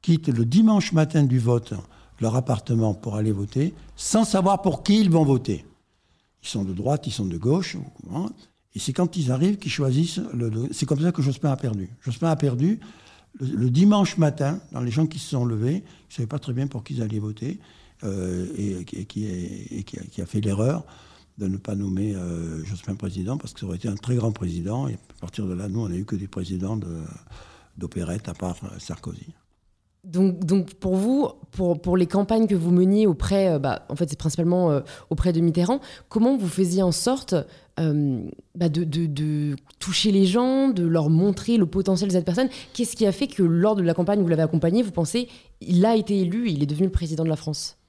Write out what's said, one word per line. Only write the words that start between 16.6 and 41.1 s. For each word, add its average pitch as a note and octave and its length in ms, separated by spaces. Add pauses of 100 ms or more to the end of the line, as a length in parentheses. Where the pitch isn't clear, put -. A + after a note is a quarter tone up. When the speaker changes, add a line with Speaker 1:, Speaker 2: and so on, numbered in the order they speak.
Speaker 1:
pour A#2+ 160
qui - 120
ils A#2+ 80
allaient G#2+ 180
voter, G#2+ 400 (420)
euh, F#2 440 (100)
et, G2 240 (200)
et - 40
qui, G#2 220
et G2 580
qui - 160
a, - 20
qui - 180
a F2+ 60
fait G#2+ 140
l'erreur G#2+ 440 (540)
de G2+ 100
ne F#2+ 80
pas G2+ 180
nommer, G2 400
euh, E2 500
Jospin F#2+ 300
président, F#2+ 440
parce - 160
que - 60
ça G2+ 60
aurait F2+ 100
été G#2+ 120
un G2+ 80
très B2 180
grand A#2 160
président, F#2+ 560
et A#2 80
à - 260
partir G2+ 260
de F#2 80
là, G2 140
nous, G#2 120
on G#2+ 80
n'a F2 80
eu G2 80
que G#2+ 100
des G2 140
présidents F#2 480
de, E2+ 220 (760)
d'opérette, F2 520
à F2 60
part, F2+ 300
euh, F#2+ 140
Sarkozy. - 560 (800)
Speaker 2:
Donc, F#3 300
donc F3 300
pour F#3 220
vous, B3 320 (220)
pour, F3 320
pour F3+ 140
les F3 100
campagnes G#3+ 400
que G3+ 80
vous E3+ 160
meniez F#3+ 380
auprès, F#3+ 440
euh, D3+ 60
bah, C3+ 300
en D3+ 80
fait, E3+ 120
c'est - 100
principalement, E3+ 520
euh, C#3+ 100 (300)
auprès E3+ 220
de E3 80
Mitterrand, F3 400 (280)
comment A#3+ 280
vous G3 120
faisiez F#3 360
en F3 80
sorte, B3+ 420 (460)
euh, D3 420 (320)
bah, E3+ 140
de, E3 160
de, D#3+ 220
de D3 500 (240)
toucher G3 320
les G3 120
gens, B3+ 440
de F#3 160
leur E3 260